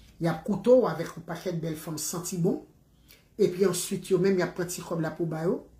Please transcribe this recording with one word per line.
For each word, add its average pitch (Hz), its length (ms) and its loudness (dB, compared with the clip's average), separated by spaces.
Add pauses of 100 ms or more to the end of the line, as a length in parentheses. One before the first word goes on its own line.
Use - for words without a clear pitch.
(160)
Y 165 140 -2
ap 165 160 -6
kouto 233 420 6
avèk 160 300 -4
yon - 80 -16
pakèt 170 340 -6
bèl 160 160 -4
fanm 156 240 -8
santi 175 400 -6
bon, 214 220 0 (720)
epi 185 320 4
answit 190 460 -2
yo 175 80 4
menm 196 160 4
y 170 80 2
ap - 100 -8
pran 175 140 -4
ti - 140 -10
kòb 165 200 -4
la 156 120 -2
pou 170 120 -2
ba 160 160 -4
yo, 220 140 0 (220)